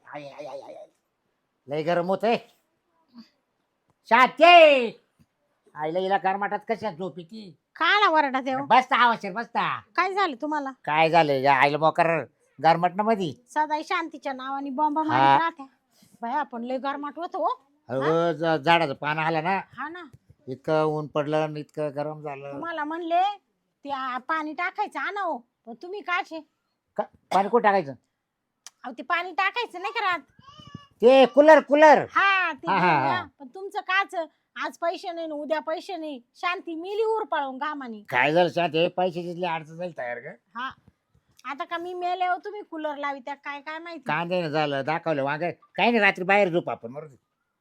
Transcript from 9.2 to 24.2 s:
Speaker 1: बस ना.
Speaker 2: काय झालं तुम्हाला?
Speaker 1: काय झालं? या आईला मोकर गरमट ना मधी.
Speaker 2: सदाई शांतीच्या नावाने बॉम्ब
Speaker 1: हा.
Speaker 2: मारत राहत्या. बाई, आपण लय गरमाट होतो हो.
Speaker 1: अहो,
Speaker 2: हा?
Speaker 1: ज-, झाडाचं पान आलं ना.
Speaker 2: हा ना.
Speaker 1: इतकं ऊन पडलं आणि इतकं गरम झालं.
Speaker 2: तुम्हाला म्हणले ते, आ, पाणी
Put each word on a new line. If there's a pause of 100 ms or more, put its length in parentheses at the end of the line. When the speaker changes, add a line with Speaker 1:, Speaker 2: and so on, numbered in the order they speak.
Speaker 1:
बस
ना.
Speaker 2:
काय
झालं
तुम्हाला? (140)
Speaker 1:
काय
झालं?
या
आईला
मोकर (380)
गरमट
ना
मधी.
Speaker 2:
सदाई
शांतीच्या
नावाने
बॉम्ब
Speaker 1:
हा.
Speaker 2:
मारत
राहत्या. (560)
बाई,
आपण
लय
गरमाट
होतो
हो. (200)
Speaker 1:
अहो,
Speaker 2:
हा?
Speaker 1:
ज-,
झाडाचं
पान
आलं
ना.
Speaker 2:
हा
ना. (460)
Speaker 1:
इतकं
ऊन
पडलं
आणि
इतकं
गरम
झालं.
Speaker 2:
तुम्हाला
म्हणले (600)
ते,
आ,
पाणी